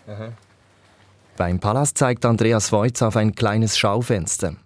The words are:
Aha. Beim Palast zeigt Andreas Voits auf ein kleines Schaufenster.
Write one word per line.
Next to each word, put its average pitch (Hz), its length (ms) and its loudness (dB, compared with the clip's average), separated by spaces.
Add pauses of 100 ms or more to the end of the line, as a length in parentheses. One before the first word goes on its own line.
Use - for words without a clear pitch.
Aha. 110 220 -12 (1080)
Beim 90 220 0
Palast 127 380 0
zeigt 127 280 0
Andreas 113 460 2
Voits 113 300 0
auf 110 140 0
ein 107 200 2
kleines 110 420 0
Schaufenster. 101 800 -2 (100)